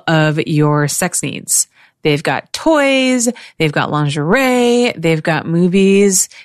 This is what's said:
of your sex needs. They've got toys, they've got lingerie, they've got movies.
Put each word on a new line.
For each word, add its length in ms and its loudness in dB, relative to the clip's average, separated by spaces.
of 320 2
your 480 0
sex 340 -4
needs. 460 -6
They've 180 0
got 300 -4
toys, 760 0
they've 140 0
got 180 -4
lingerie, 1080 0
they've 260 -2
got 240 -2
movies. 800 2